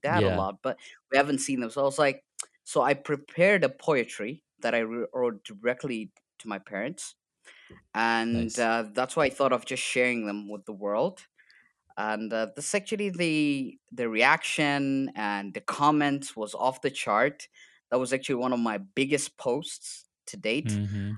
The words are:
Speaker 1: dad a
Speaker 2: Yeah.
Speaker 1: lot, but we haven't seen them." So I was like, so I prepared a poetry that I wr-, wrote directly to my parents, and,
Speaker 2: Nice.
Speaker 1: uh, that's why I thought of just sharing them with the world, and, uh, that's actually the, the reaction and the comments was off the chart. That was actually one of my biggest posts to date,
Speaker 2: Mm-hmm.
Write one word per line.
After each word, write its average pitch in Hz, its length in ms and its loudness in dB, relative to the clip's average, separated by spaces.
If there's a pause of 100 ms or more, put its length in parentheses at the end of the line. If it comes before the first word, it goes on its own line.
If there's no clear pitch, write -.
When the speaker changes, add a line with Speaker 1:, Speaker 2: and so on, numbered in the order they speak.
Speaker 1:
dad 156 220 2
a 95 40 4
Speaker 2:
Yeah. 92 120 0
Speaker 1:
lot, 95 220 -4
but - 160 -4 (340)
we 135 60 6
haven't 143 220 4
seen 131 200 -4
them." 117 100 -6
So 139 120 -2
I - 20 2
was 139 140 0
like, 139 260 2 (400)
so - 180 2
I 139 120 4
prepared 160 680 2
a 131 60 2
poetry 127 760 -2 (160)
that 117 140 0
I 117 80 4
wr-, 113 320 -4
wrote 120 300 -2
directly 117 680 -4 (280)
to 110 80 -14
my 101 100 -6
parents, 107 580 -8 (760)
and, 113 600 2
Speaker 2:
Nice. 123 40 0
Speaker 1:
uh, 113 240 2 (100)
that's 127 220 0
why 151 100 4
I 131 40 2
thought 131 220 2
of 120 140 0
just 127 160 -4
sharing 123 440 2
them 101 220 -6
with 104 180 -12
the 110 80 -10
world, 104 520 -2 (720)
and, 107 340 -2
uh, 110 240 0
that's - 180 -4
actually 202 360 -2
the, 151 680 0 (140)
the 120 160 -4
reaction 139 1080 2
and 101 380 -4
the 104 80 -8
comments 143 720 0
was 107 180 -6
off 127 280 0
the 139 80 0
chart. 120 580 2 (420)
That 123 100 4
was 127 120 0
actually 135 240 -2
one 127 180 0
of 120 60 0
my 110 180 0
biggest 135 600 -2
posts - 680 -6 (220)
to - 100 -12
date, 107 420 0
Speaker 2:
Mm-hmm. 104 380 -4